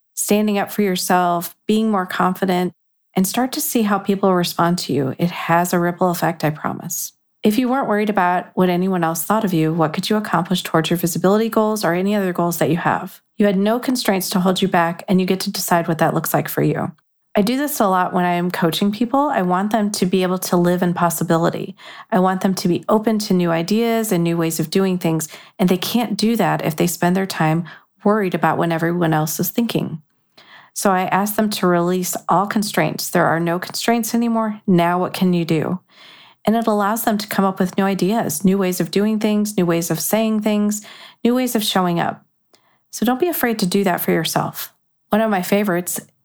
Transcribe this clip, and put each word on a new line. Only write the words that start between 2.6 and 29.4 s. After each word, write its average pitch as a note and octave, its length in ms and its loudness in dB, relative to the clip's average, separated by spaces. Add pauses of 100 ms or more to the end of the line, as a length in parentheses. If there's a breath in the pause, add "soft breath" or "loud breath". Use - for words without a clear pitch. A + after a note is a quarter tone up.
and F#3 120 2
start B3+ 260 -2
to D#4 80 -6
see A#3+ 220 0
how G3+ 160 2
people G3 360 2
respond F3 440 0
to - 140 -6
you. C3 260 -2
It F3 120 0
has F3 420 0
a F3+ 60 2
ripple F3 320 0
effect, E3+ 340 -2
I D3+ 60 2
promise. - 640 -8 (300)
If G#3+ 140 4
you B3+ 120 2
weren't C4 200 0
worried G#3 220 0
about F3+ 440 2
what F#3 140 4
anyone F3+ 360 2
else E3 180 -2
thought A3 220 0
of F#3 100 0
you, D#3 180 2
what D#3+ 200 2
could - 180 -4
you G#3+ 60 2
accomplish F3+ 460 -2
towards - 280 0
your E3+ 60 4
visibility F3+ 520 2
goals G#3+ 360 0
or E3+ 100 2
any F#3+ 200 0
other F#3+ 180 0
goals E3+ 260 -2
that C#3 120 0
you D#3+ 60 2
have? E3+ 460 -2 (140)
You G3+ 100 4
had G3+ 100 2
no G#3 220 2
constraints B3 520 0
to F#3+ 100 0
hold F#3 200 2
you F#3+ 60 4
back, F3 420 0
and F#3 120 4
you F#3+ 60 0
get F#3 140 0
to G3 120 -4
decide E3+ 340 0
what D#3+ 120 -2
that E3 160 2
looks D#3 200 -2
like D3+ 140 -2
for - 140 -2
you. - 300 -2 (440)
I G#3 60 2
do A#3 140 0
this C#4+ 220 -4
a A3 80 2
lot F#3 260 0
when F3+ 120 0
I F3+ 80 2
am F3 180 -2
coaching E3+ 400 0
people. A#3+ 300 0
I C#4+ 220 0
want F3+ 280 0
them G#3 220 0
to G#3 140 0
be F#3 180 2
able F#3 140 -2
to - 180 -2
live F3 260 2
in F3 120 0
possibility. E3+ 840 -2 (340 loud breath)
I G#3+ 80 2
want F#3 220 2
them F#3+ 160 0
to - 120 -2
be E3+ 200 0
open G#3+ 320 2
to G#3 140 0
new F3 180 2
ideas G#3+ 580 0
and E3+ 140 2
new E3+ 120 0
ways E3 220 -2
of D#3+ 120 -2
doing F#3+ 280 0
things, D#3+ 300 -2 (300 loud breath)
and F#3 100 2
they F#3 80 4
can't G#3+ 400 -2
do A3 200 0
that D#3+ 280 0
if E3 100 -2
they F3 140 0
spend F3 260 0
their F#3+ 120 0
time E3 380 0 (380 loud breath)
worried G3+ 320 2
about D#3 240 0
what E3+ 140 0
everyone E3 420 0
else D#3 240 0
is F3+ 120 -2